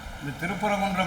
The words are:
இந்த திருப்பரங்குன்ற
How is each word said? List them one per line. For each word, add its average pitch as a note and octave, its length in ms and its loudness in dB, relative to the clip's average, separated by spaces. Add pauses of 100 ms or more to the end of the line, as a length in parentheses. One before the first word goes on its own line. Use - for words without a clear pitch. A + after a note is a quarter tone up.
(200)
இந்த C#3+ 220 -6
திருப்பரங்குன்ற G3 640 2